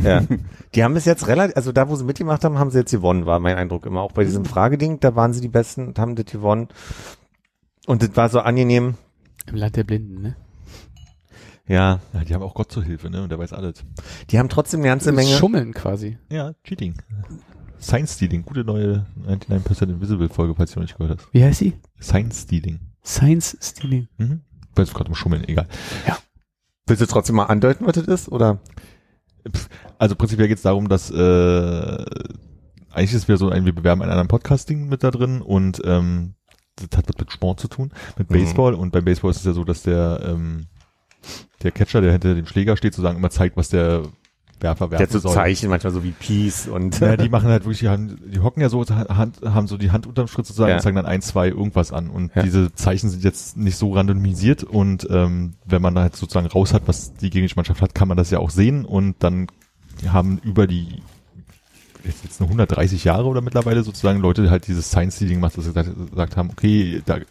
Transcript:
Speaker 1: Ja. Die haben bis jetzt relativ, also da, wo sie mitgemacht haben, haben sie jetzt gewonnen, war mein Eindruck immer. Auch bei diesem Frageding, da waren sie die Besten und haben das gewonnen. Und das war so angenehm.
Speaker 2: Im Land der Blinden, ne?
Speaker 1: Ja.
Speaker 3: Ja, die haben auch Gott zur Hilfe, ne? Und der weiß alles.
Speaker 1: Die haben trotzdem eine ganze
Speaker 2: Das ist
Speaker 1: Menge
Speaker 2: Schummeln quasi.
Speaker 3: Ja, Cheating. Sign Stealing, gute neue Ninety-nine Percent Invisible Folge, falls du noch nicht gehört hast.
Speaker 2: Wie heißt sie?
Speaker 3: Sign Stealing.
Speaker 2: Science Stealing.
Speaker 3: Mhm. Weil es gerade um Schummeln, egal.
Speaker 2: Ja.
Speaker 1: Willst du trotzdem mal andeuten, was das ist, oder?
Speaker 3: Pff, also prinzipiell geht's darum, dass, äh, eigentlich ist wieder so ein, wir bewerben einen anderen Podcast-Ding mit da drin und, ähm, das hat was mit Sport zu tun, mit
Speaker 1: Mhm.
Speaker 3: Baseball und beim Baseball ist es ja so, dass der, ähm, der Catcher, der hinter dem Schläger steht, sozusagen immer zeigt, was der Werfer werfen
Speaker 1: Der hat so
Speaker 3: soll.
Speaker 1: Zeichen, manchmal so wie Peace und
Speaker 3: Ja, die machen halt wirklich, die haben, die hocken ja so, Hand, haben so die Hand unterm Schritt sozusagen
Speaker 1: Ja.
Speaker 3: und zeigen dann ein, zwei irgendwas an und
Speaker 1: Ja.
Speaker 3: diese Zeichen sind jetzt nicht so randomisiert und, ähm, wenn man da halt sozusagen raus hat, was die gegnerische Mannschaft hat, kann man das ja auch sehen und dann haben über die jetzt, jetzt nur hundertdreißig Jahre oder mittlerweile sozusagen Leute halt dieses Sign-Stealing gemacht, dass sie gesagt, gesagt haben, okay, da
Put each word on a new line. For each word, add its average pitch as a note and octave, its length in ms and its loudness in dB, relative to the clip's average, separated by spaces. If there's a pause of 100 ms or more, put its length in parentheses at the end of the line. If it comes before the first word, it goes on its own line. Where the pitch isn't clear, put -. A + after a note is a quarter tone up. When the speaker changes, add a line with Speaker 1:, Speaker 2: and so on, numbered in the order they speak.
Speaker 1:
Ja. F#2+ 200 4 (520)
Die A2+ 100 4
haben C3 100 2
bis E3 100 0
jetzt E3 240 2
relativ, E3 280 2
also B2+ 160 -2
da, C3+ 160 4
wo D3+ 80 -4
sie C3+ 80 -6
mitgemacht D3+ 400 -2
haben, D3+ 140 2
haben C#3 120 2
sie B2+ 80 2
jetzt A#2+ 120 2
gewonnen, F2+ 340 2
war E2+ 160 2
mein F2+ 160 0
Eindruck F2+ 300 -4
immer. F#2+ 160 -4
Auch G2+ 100 -8
bei G#2 120 2
diesem F#2+ 200 -2
Frageding, C#3+ 560 0
da B2+ 140 4
waren A#2 180 2
sie A#2+ 80 -6
die B2 80 -6
Besten A#2+ 400 -2
und - 100 -10
haben A#2 180 -2
das A2+ 100 -6
gewonnen. G#2+ 420 -2 (1160)
Und A#2 160 2
das G#2 140 0
war A#2 120 6
so A#2 120 2
angenehm. B2 540 2 (520)
Speaker 2:
Im - 100 -10
Land G#2 200 -4
der A2+ 80 0
Blinden, G#2 380 -6
ne? A#2 140 -10 (1300)
Speaker 1:
Ja. F#2+ 340 4 (120)
Speaker 3:
Ja, E2 120 -4
die E2 100 -4
haben F#2 80 -4
auch F#2+ 120 -10
Gott - 180 -6
zur A2 100 -6
Hilfe, E2 260 -8
ne? F2+ 140 -8
Und F2+ 80 -8
der D#2+ 80 -6
weiß E2+ 140 -10
alles. F2+ 320 -10 (460)
Speaker 1:
Die G#2+ 80 4
haben B2+ 100 2
trotzdem D3+ 320 -2
eine C#3+ 80 2
ganze C#3 240 2
Speaker 2:
Das C3+ 80 4
ist C3 80 6
Speaker 1:
Menge C#3 100 4
Speaker 2:
Schummeln D3+ 360 2
quasi. G#2 440 -6 (120)
Speaker 3:
Ja, D3+ 220 -6 (120)
Cheating. F#2+ 300 -8 (840)
Sign C3+ 280 -2
Stealing, D#3 380 -4
gute C3 200 -6
neue G#2 420 -2 (100)
Ninety-nine G2 460 -4
Percent F#2+ 280 0
Invisible F2 380 -2
Folge, E2 260 -2
falls E2+ 180 -2
du - 80 -10
noch E2+ 60 -6
nicht - 120 -14
gehört D#2+ 220 -4
hast. - 140 -20
Speaker 2:
Wie B2 80 8
heißt C#3 160 4
sie? G3 160 0 (240)
Speaker 3:
Sign G#2+ 320 0
Stealing. E2 480 -6 (260)
Speaker 2:
Science D#3+ 560 2
Stealing. C3 480 -6 (100)
Speaker 3:
Mhm. C3+ 220 -2 (360)
Weil G2 80 4
es - 100 -4
gerade - 140 -6
um E2 80 -6
Schummeln, D#2+ 320 -2
egal. D#2+ 180 -2 (400)
Speaker 2:
Ja. - 100 0 (720)
Speaker 1:
Willst A2 160 4
du A2+ 40 2
trotzdem A2 300 0
mal G#2 100 4
andeuten, A#2+ 400 2
was E3+ 80 2
das E3 120 -2
ist, F3+ 240 -2
oder? A2+ 300 2 (880)
Speaker 3:
Pff, - 180 -8 (300)
also G#2 160 2
prinzipiell G#2+ 340 2
geht's G#2+ 140 -2
darum, G2 260 2
dass, F#2+ 220 0
äh, F2 920 2 (840)
eigentlich G2 240 0
ist A2 140 -2
wieder G2+ 100 6
so F#2+ 120 2
ein, F2+ 140 0
wir F2+ 100 2
bewerben F2 280 2
einen F2 100 -2
anderen F2+ 160 2
Podcast-Ding C#3+ 600 0
mit C#3 140 -4
da C3 80 4
drin B2 320 -2
und, F#2+ 420 0
ähm, F2 500 0 (420)
das - 220 -6
hat F2 100 0
was - 100 -6
mit - 140 -8
Sport F#2 280 -2
zu - 80 -6
tun, C3+ 220 -8 (260)
mit F#2 140 -4
Speaker 1:
Mhm. - 40 2
Speaker 3:
Baseball F#2 400 4
und F2+ 180 -4
beim F2 120 2
Baseball F2+ 280 2
ist - 60 -6
es F#2 60 -8
ja F#2 80 2
so, E2+ 120 -2
dass D#2+ 180 -2
der, E2+ 420 0
ähm, E2 420 -6 (960)
der F2+ 100 0
Catcher, G2+ 280 2
der F2+ 120 6
hinter F2+ 220 2
dem E2+ 120 -4
Schläger G#2 300 2
steht, G#2 180 0
sozusagen F2 240 -2
immer F2+ 120 0
zeigt, - 260 0
was F2+ 120 -2
der E2+ 340 0 (560)
Werfer F2 340 -2
werfen D#2+ 60 -2
Speaker 1:
Der F#2+ 100 4
hat - 40 -14
so G#2+ 60 2
Speaker 3:
soll. F2+ 160 0
Speaker 1:
Zeichen, F#2+ 360 2
manchmal F2+ 220 0
so F2+ 120 -4
wie F2+ 80 -4
Peace G2+ 560 -2
und F#2 320 -4
Speaker 3:
Ja, G#2+ 160 4
die A2 120 2
machen A2+ 200 2
halt A2+ 160 4
wirklich, G#2+ 160 -6
die A2+ 80 0
haben, G2+ 280 -2 (160)
die F#2+ 80 -2
hocken A#2+ 220 0
ja C3 60 4
so, A#2+ 180 -2
Hand, A2 580 0
haben G#2+ 220 0
so G2+ 100 -8
die G2+ 140 0
Hand A2 160 0
unterm A#2+ 220 -2
Schritt - 180 -6
sozusagen G#2 240 2
Speaker 1:
Ja. F2 60 4
Speaker 3:
und F2 60 0
zeigen G2 140 2
dann F#2 100 0
ein, F#2 140 -2
zwei F#2 280 0
irgendwas F#2+ 440 -2
an E2 180 -6
und F2+ 240 -6
Speaker 1:
Ja. F2 80 2
Speaker 3:
diese F#2 320 2
Zeichen F#2+ 360 0
sind F#2 140 -6
jetzt - 320 -2
nicht G2 200 0
so G2+ 160 -2
randomisiert G2 720 2
und, G2 460 0
ähm, F2 440 0 (120)
wenn F2+ 160 2
man F2+ 140 2
da F2+ 60 2
halt F2 140 0
sozusagen F2 300 -2
raus F#2+ 280 2
hat, G#2 120 4
was - 280 -2
die F#2+ 160 -4
gegnerische F#2 260 0
Mannschaft F2 260 0
hat, F#2+ 120 2
kann F#2+ 140 4
man F2+ 80 0
das F2 140 2
ja F2+ 80 2
auch E2 120 -2
sehen A#2 340 2
und G2 360 0
dann F2+ 280 0 (600)
haben F#2 360 2
über G2+ 240 2
die F2 340 -6 (1000)
jetzt, F2+ 200 -8
jetzt - 160 -10
nur F#2+ 100 0
hundertdreißig F#2+ 540 2
Jahre F#2 220 2
oder C3 140 0
mittlerweile A#2+ 420 0
sozusagen G2 380 0
Leute F2+ 300 4
halt F2+ 160 2
dieses F2 240 -2
Sign-Stealing F2+ 460 0
gemacht, F2 200 0
dass E2 80 -6
sie E2+ 80 -6
gesagt, E2+ 380 -4
gesagt F2 260 -4
haben, F2 140 -2
okay, F#2+ 560 0
da D#2+ 120 -2 (120)